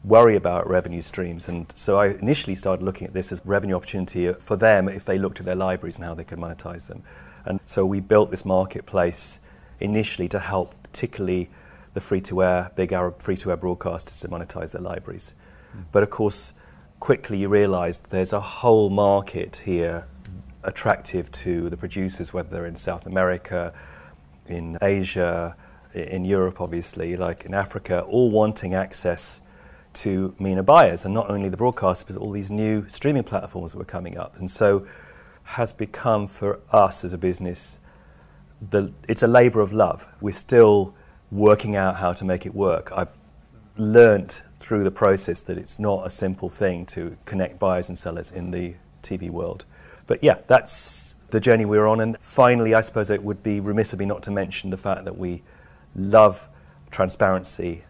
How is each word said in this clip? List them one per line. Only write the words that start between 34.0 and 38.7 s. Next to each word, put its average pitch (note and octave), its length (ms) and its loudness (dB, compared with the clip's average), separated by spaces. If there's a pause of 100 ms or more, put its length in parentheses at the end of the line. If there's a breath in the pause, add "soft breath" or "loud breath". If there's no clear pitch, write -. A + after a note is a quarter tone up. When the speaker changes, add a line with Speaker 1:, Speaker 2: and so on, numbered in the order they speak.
Speaker 1:
up. F2 220 -12
And F2+ 140 -10
so G2+ 340 2 (580 loud breath)
has - 300 -6
become G#2+ 540 -2
for G2+ 320 -4 (120)
us G2 320 4
as F2+ 100 -8
a F2 40 -10
business, F2+ 600 -6 (840 soft breath)
the, G2+ 320 -2 (140)